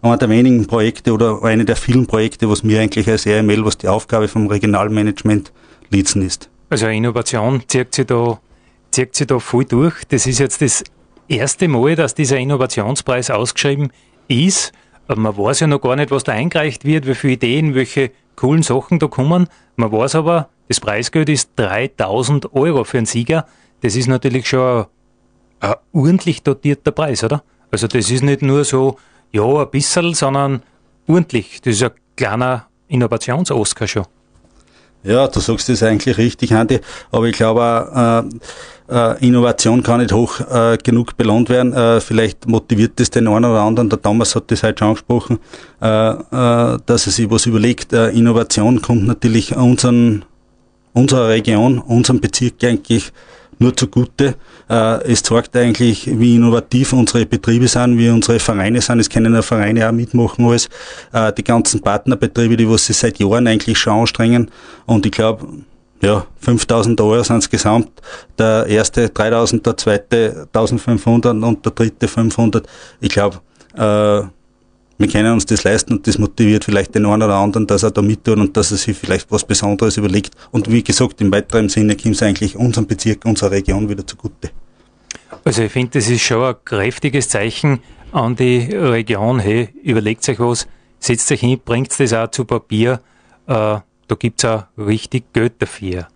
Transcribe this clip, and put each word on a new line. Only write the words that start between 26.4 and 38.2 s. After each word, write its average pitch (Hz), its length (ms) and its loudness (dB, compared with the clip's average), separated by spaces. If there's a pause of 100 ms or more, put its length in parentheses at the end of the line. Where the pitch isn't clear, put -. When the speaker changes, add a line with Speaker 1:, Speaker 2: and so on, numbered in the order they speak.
Speaker 2:
dotierter 143 480 -2
Preis, 143 320 -4
oder? 139 200 -2 (260)
Also 113 180 -2
das 107 220 -2
ist 123 140 0
nicht 139 180 0
nur 139 220 2
so, 131 340 0 (360)
ja, 104 100 0
ein 139 280 0
bisschen, 170 420 -2
sondern 139 480 -2 (460)
ordentlich. 165 540 0
Das 117 140 0
ist 104 80 0
ein 120 80 -2 (240)
kleiner 120 520 -2 (200)
Innovations-Oscar 120 1000 -2
schon. 98 180 -4 (1000)
Speaker 1:
Ja, 120 240 2
du 117 140 -4
sagst - 260 -2
das 117 160 0
eigentlich 110 340 0
richtig, 113 360 0
Andi, 113 260 2 (320)
aber 117 140 0
ich 117 100 0
glaube, 117 960 0 (580)